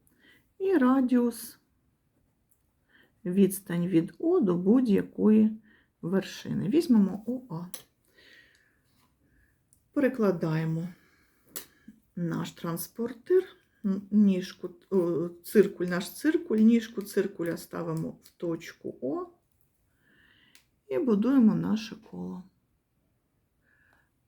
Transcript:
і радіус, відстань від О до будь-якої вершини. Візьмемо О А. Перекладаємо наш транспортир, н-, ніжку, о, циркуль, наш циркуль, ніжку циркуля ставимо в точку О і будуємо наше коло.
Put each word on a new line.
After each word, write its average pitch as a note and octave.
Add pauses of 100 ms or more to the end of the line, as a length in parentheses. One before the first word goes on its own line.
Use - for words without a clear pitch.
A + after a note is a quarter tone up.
(580)
і F#4+
радіус, B3 (1700)
відстань F3+
від F3+
О F4+
до F#3
будь-якої G#3+ (420)
вершини. -
Візьмемо A3
О B3
А. F3 (2250)
Перекладаємо F3 (1300)
наш E3
транспортир, A#3 (400)
н-, G3
ніжку, F#3+ (200)
о, F3 (160)
циркуль, F#3+
наш F3+
циркуль, D#4+
ніжку A3
циркуля F3
ставимо E3
в -
точку -
О E4 (1600)
і G4
будуємо A#3
наше F#3+
коло. F3+ (1800)